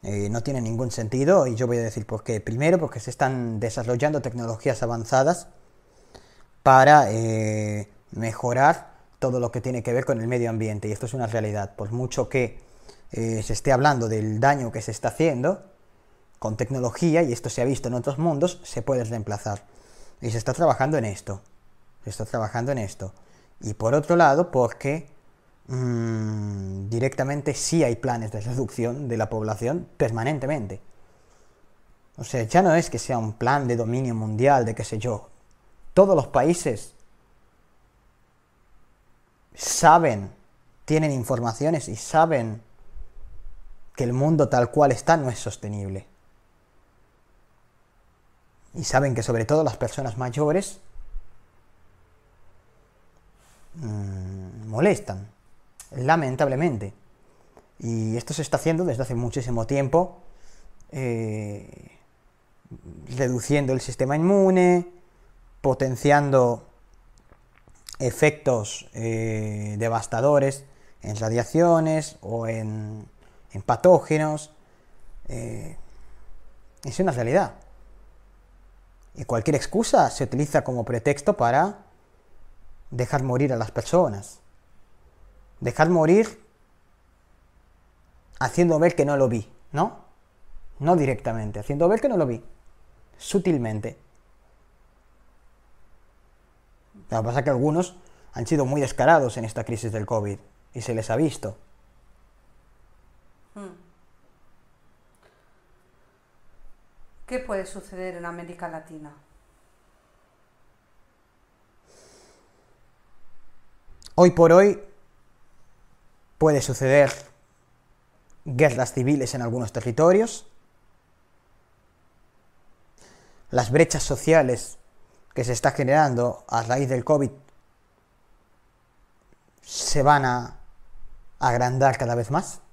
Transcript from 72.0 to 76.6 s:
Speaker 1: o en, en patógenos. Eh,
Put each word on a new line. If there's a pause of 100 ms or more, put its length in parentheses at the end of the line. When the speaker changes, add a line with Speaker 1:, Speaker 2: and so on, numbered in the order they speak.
Speaker 1:
o
en, (460)
en
patógenos. (760)
Eh, (1080)